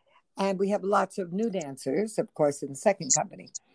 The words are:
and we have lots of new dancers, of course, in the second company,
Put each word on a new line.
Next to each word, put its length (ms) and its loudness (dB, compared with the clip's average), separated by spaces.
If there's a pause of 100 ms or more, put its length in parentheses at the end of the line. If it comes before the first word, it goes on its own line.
(380)
and 200 0
we 120 2
have 140 0
lots 340 2
of 140 -6
new 180 0
dancers, 680 -2
of 160 -2
course, 280 2
in 80 -6
the 60 -10
second 380 2
company, 360 -2 (240)